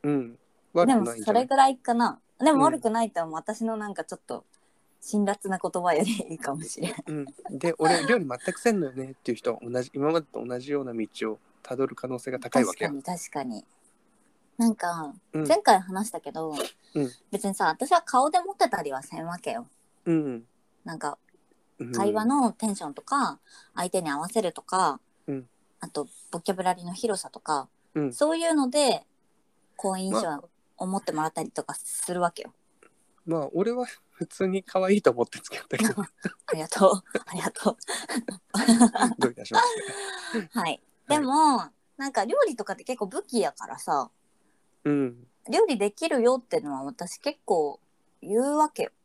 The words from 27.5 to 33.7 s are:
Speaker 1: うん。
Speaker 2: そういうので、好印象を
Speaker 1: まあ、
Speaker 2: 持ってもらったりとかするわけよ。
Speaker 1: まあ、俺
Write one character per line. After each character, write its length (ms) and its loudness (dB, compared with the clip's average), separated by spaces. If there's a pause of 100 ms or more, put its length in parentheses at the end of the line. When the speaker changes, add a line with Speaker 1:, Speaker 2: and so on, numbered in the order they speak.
Speaker 1:
う 60 -2
ん。 120 -2
Speaker 2:
そ 180 2
う 60 0
い 120 -2
う 60 2
の 140 2
で、 380 2 (680)
好 200 -2
印 140 -4
象 80 2
を 40 2
Speaker 1:
ま 200 -4 (360)
あ、 80 -6
Speaker 2:
持 120 -2
っ 60 -4
て 80 -4
も 100 -2
ら 60 0
っ 40 -4
た 100 -6
り 100 -8
と 100 -4
か 120 -8
す 380 -8
る 80 -2
わ 120 2
け 100 -14
よ。 100 -14 (760)
Speaker 1:
ま 160 0
あ、 100 -6
俺 180 0